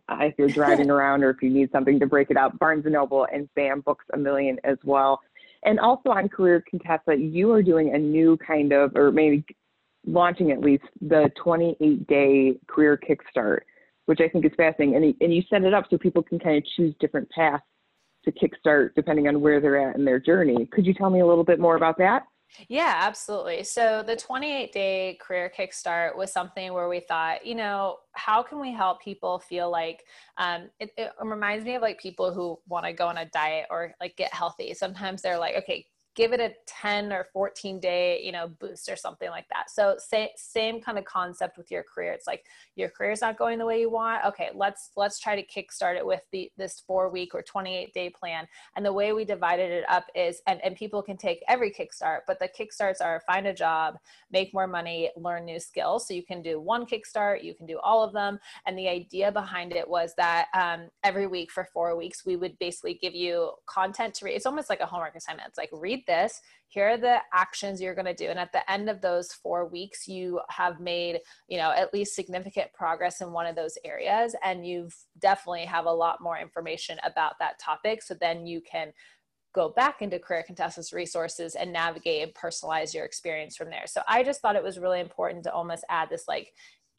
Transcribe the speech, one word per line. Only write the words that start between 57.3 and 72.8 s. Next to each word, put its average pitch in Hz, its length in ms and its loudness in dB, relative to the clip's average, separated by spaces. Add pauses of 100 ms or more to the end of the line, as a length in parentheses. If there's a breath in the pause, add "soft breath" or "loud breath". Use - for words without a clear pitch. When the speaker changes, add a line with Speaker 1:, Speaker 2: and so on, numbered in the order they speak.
Speaker 2:
you 170 120 -14
can 170 100 -20
do 160 140 -12
all 220 240 4
of 196 100 -4
them. 202 260 -4 (280 loud breath)
And 185 100 -6
the 185 100 -4
idea 180 440 -2
behind 185 420 -8
it 170 140 -4
was 170 300 -4
that, 170 360 0
um, 170 360 -2 (140)
every 196 220 0
week 180 260 -8
for 185 140 -8
four 170 300 -4
weeks, 170 280 -12
we 185 120 -4
would 175 240 -8
basically 175 360 -8
give 175 200 -8
you 170 380 -4 (120)
content 196 500 -4
to 196 100 -14
read. 185 100 -6
It's 202 100 -8
almost 285 240 -6
like 196 100 -4
a 165 60 -4
homework 165 300 -10
assignment. - 340 -16
It's - 80 -16
like, 156 140 -8
"Read 190 340 -8
this, 180 360 0 (260 soft breath)
here 202 220 0
are 233 80 2
the 240 200 2 (160)
actions 190 460 -2
you're 185 160 -6
gonna 185 180 -6
do." 170 120 -8
And 170 120 -4
at 180 140 -8
the - 180 -2
end 208 200 -4
of 196 100 -8
those 175 320 -2
four 175 340 -6
weeks, 175 400 -14
you 185 440 -8
have 175 320 -4
made, 175 400 -4 (260 soft breath)
you 185 100 -8
know, 160 140 0
at 185 220 0
least 202 200 -4
significant 185 600 -8
progress 170 480 -6